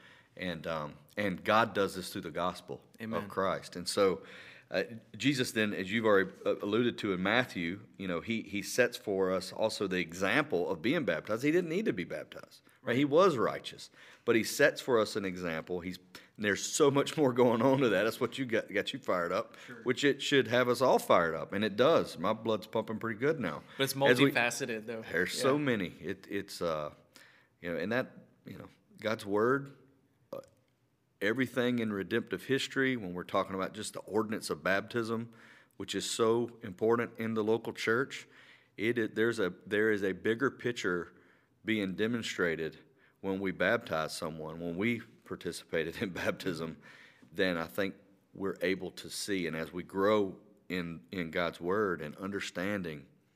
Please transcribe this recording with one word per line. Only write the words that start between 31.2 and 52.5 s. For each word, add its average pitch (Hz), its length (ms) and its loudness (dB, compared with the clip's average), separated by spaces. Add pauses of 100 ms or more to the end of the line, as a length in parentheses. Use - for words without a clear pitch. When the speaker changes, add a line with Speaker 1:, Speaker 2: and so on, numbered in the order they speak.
Speaker 1:
everything 123 580 0
in 110 120 -2
redemptive 98 540 -4
history, 131 500 0
when 92 180 -8
we're 87 100 -6
talking 95 320 0
about 95 180 -4
just 104 200 -10
the - 80 -10
ordinance 107 480 -2
of 78 140 -4
baptism, 110 640 -2 (480)
which 98 180 -8
is 95 140 -2
so 117 420 2 (120)
important 113 540 2
in 113 160 -2
the 110 100 0
local 113 300 0
church, - 540 -2 (500)
it, 117 200 0
it, 110 180 -2
there's 110 240 2
a, 90 120 2 (140)
there 107 260 4
is 101 120 0
a 95 100 2
bigger 113 380 0
picture 107 600 -4 (540)
being 101 300 -2
demonstrated 90 840 -2 (440)
when 95 180 -2
we 95 120 -2
baptize 85 640 0
someone, 80 440 -8
when 85 180 -4
we 117 240 0 (240)
participated 82 760 -6
in 104 80 -4
<laughs> 85 160 -6
baptism, 82 520 -4 (560)
than 92 240 0
I 82 80 -4
think 98 300 -4 (380)
we're 95 280 -4
able 90 300 0
to - 180 -14
see. 92 380 -4
And 78 80 -4
as 80 180 -6
we 90 100 -6
grow 98 520 2 (340)
in, 85 320 -4 (100)
in 87 200 -4
God's 85 280 -2
word 90 420 0
and 76 160 -10
understanding 92 840 -6 (320)